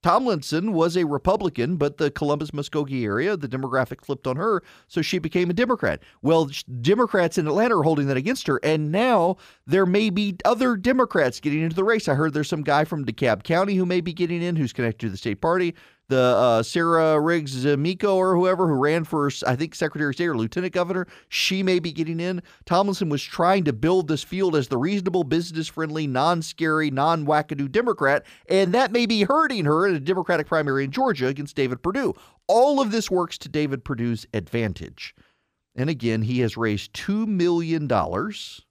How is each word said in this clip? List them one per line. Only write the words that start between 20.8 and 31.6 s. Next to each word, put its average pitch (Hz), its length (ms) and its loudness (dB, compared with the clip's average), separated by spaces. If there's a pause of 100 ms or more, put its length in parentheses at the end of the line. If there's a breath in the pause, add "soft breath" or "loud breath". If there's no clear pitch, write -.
she - 340 -2
may 185 160 2
be 170 140 -4
getting 165 280 -4
in. 180 220 -4 (240 soft breath)
Tomlinson 190 440 0
was 143 120 -2
trying 180 440 0
to 143 80 0
build 160 340 0
this 151 160 -2
field 180 320 -2
as 135 140 0
the 135 100 0
reasonable, 180 440 0
business-friendly, 160 840 -4
non-scary, 156 840 0
non-wackadoo 143 840 0
Democrat, 170 540 0 (220 loud breath)
and 185 260 2
that 254 180 2
may 240 140 2
be 214 160 2
hurting 269 440 2
her 156 200 2
in 190 80 2
a 151 60 -2
Democratic 170 480 0
primary 143 360 0
in 139 60 -4
Georgia 156 380 0
against 143 280 -6
David 127 280 -2